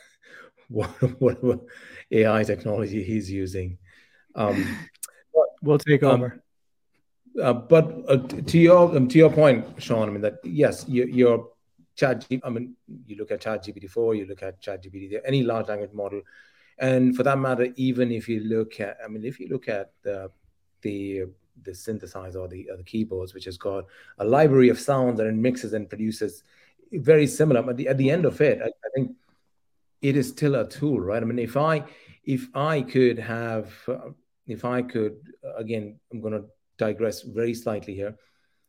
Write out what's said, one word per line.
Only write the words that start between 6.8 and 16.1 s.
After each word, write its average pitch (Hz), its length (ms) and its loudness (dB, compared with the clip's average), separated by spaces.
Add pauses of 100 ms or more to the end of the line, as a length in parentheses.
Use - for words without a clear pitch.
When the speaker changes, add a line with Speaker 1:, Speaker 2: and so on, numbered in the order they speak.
Speaker 1:
uh, 127 120 4
but, 160 520 2
uh, 139 200 4
t-, - 160 -8
to 165 160 2
your, 170 360 8
um, 131 140 4
to 156 80 0
your 156 140 10
point, 147 520 4
Sean, 110 260 0
I 101 40 -6
mean, 101 100 -6
that, 104 220 -2
yes, 143 440 0
your, 123 200 0
your 120 400 4 (480)
Chat 123 300 0
G-, 127 160 -4
I 135 60 -10
mean, 123 280 -8 (300)
you 104 100 -16
look 104 140 -10
at 104 120 -6
Chat 110 220 -6
G 104 80 -12
P 101 80 -20
T 98 60 -16
four, 113 280 0
you 104 100 -4
look 98 180 -12
at 95 160 -12
Chat 95 240 -12
G 95 60 -20
P 95 200 -14
T, 104 180 -8
any 135 160 0
large 113 260 -2
language 104 240 -8
model, 101 300 -8 (560)